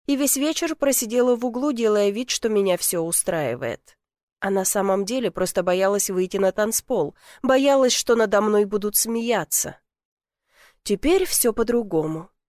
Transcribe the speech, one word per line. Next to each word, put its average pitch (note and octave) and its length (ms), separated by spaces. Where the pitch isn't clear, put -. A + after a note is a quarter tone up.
и C#4 100
весь C4+ 220
вечер D#4 380
просидела B3 600
в A#3 100
углу, B3+ 280
делая G#3+ 360
вид, A3+ 200
что - 180
меня G3 300
все - 240
устраивает. C#3+ 960
А F#3+ 100
на G3 140
самом G3 400
деле A3+ 260
просто F#3 340
боялась F#3+ 460
выйти F#3 280
на F#3+ 160
танцпол, G#3+ 600
боялась, C4+ 520
что - 220
надо G#3+ 240
мной G#3+ 240
будут G#3 320
смеяться. A3+ 840
Теперь E4 420
все - 260
по-другому. F#3 800